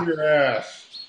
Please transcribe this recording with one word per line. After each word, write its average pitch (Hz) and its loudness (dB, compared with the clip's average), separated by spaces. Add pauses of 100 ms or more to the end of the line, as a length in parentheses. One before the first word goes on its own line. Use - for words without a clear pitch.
In 175 -4
your 160 -2
ass. 143 0